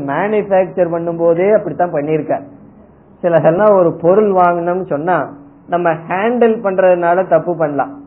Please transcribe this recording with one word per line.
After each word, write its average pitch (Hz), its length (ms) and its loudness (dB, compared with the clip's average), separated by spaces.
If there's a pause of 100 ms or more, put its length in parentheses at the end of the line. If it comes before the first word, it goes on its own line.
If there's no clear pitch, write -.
மேனுஃபேக்சர் 185 840 -2
பண்ணும் 170 280 -6
போதே 170 320 2
அப்படித்தான் 175 440 -2
பண்ணியிருக்கார். 147 500 -4 (800)
சிலதெல்லாம் 170 500 4
ஒரு 180 240 4
பொருள் 196 360 2
வாங்கணும்னு 175 540 0
சொன்னா 160 300 -2 (500)
நம்ம 175 220 0 (120)
ஹேண்டில் 226 580 0
பண்றதுனால 185 680 2
தப்பு 170 280 0
பண்ணலாம், 143 360 -2 (160)